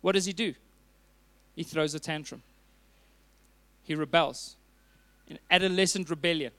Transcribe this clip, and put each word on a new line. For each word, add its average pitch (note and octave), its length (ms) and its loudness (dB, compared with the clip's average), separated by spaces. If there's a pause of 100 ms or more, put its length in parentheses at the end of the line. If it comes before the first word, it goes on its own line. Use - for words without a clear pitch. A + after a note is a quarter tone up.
What F#3+ 120 2
does F#3+ 120 2
he F#3+ 80 -4
do? F#3 220 -2 (1000)
He - 80 -8
throws D3+ 300 -2
a D#3 60 -8
tantrum. D3+ 420 -8 (1400)
He D#3 120 -4
rebels. D3+ 600 2 (760)
An - 100 -14 (120)
adolescent F#3 580 2
rebellion. D#3 500 -2